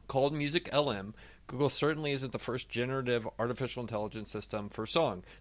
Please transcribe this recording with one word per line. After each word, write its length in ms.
Called 240
Music 400
L 180
M, 240
Google 220
certainly 420
isn't 220
the 60
first 300
generative 600
artificial 420
intelligence 480
system 400
for 180
song. 360